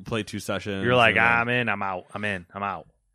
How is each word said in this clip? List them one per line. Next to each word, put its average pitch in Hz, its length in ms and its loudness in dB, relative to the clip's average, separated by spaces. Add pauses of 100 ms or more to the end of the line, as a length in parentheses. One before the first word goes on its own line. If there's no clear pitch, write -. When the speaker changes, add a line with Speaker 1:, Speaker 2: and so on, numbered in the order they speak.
Speaker 1:
play 113 160 -4
two 104 180 -8
sessions," 98 460 -6
Speaker 2:
You're 123 100 4
like, 113 200 6
Speaker 1:
and 113 100 4
then - 0 -
Speaker 2:
"Ah, 117 160 4
I'm 117 80 -2
in, 120 200 0
I'm 101 120 -2
out, 95 220 -6 (100)
I'm 104 100 -8
in, 95 300 -6
I'm 98 80 -8
out, 95 240 -6 (280)